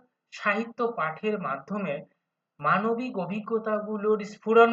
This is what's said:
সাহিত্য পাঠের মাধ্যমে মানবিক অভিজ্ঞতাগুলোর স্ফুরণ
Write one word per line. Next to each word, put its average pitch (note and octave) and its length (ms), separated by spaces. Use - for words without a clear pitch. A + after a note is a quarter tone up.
সাহিত্য G#3+ 460
পাঠের G3+ 440
মাধ্যমে D#3 540
মানবিক A3 580
অভিজ্ঞতাগুলোর G#3+ 1000
স্ফুরণ A3+ 400